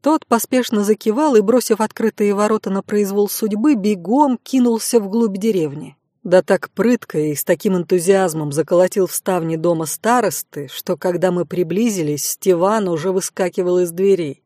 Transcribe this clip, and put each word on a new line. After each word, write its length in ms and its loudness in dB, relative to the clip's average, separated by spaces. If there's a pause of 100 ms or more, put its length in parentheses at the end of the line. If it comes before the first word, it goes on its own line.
Тот 240 0
поспешно 580 0
закивал 540 2
и, 40 8
бросив 380 0
открытые 540 -2
ворота 360 0
на 120 -2
произвол 480 0
судьбы, 460 0
бегом 680 0
кинулся 560 2
вглубь 380 0
деревни. 600 -4 (300)
Да 140 6
так 300 -2
прытко 480 0
и 160 0
с 100 -8
таким 320 0
энтузиазмом 720 0
заколотил 560 2
в 60 -10
ставни 420 -2
дома 300 0
старосты, 800 -2
что, 300 -6
когда 340 0
мы 140 -2
приблизились, 800 -2
Стеван 640 0
уже 240 -2
выскакивал 680 -2
из 120 0
дверей. 540 0